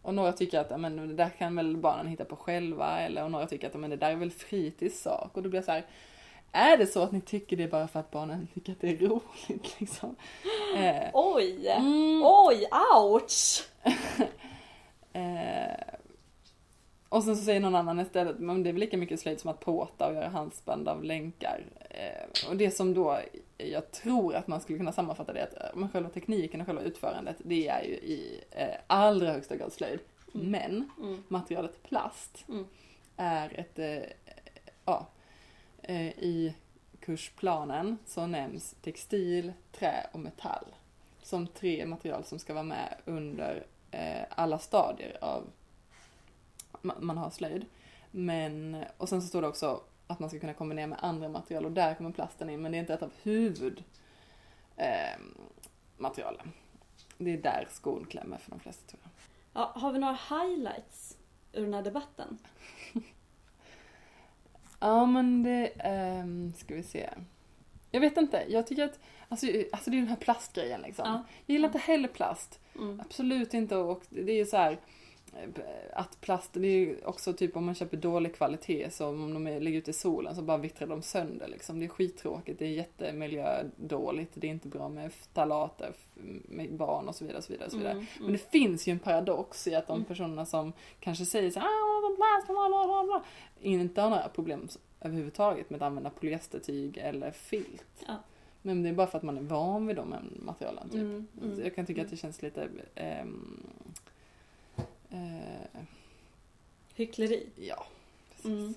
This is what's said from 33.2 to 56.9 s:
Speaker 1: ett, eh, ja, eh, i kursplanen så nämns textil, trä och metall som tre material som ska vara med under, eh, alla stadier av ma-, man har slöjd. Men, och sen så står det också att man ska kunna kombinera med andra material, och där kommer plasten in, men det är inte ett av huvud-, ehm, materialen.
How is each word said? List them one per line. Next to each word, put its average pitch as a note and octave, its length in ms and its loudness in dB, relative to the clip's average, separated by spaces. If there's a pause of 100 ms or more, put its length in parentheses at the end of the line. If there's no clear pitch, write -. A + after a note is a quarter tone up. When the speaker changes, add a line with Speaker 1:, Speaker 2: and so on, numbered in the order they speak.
Speaker 1:
ett, - 200 -10
eh, D3+ 300 -4 (760)
ja, E3+ 220 0 (720)
eh, E3+ 260 -2
i E3 460 0 (460)
kursplanen E3 1080 -2
så E3+ 220 -6
nämns D#3 540 -6
textil, F3 720 -2 (180)
trä - 400 -2
och E3 80 -10
metall - 460 -8 (580)
som F3 240 -2
tre E3 380 -2
material E3 380 -6
som D#3+ 160 -10
ska - 140 -8
vara D#3 100 -4
med - 320 -6 (100)
under, D3+ 600 -6 (260)
eh, D#2+ 380 -6
alla D#3+ 300 0
stadier - 640 0
av C2 220 -4 (1400)
ma-, - 200 -8
man E3 160 -4
har E3+ 120 -6
slöjd. F3 360 -6 (460)
Men, D#3+ 720 -4 (140)
och F3+ 120 -6
sen F#3 120 2
så F3 60 -6
står F3 140 -2
det D3+ 60 2
också D3 340 -2 (260)
att F3+ 120 -8
man D#3+ 100 -4
ska D3+ 100 -10
kunna D3+ 140 -6
kombinera D#3 340 -6
med D3+ 140 -8
andra D#3+ 280 -2
material, D#3+ 360 -6
och D#3+ 60 -2
där E3 240 4
kommer E3 160 -8
plasten - 380 -8
in, D3+ 120 -6
men D#3+ 100 -4
det E3+ 60 -2
är - 20 -2
inte E3+ 140 -2
ett E3 100 -2
av D3+ 80 -8 (120)
huvud-, G#3 600 0 (920)
ehm, A1 560 -2 (640)
materialen. - 540 -6 (640)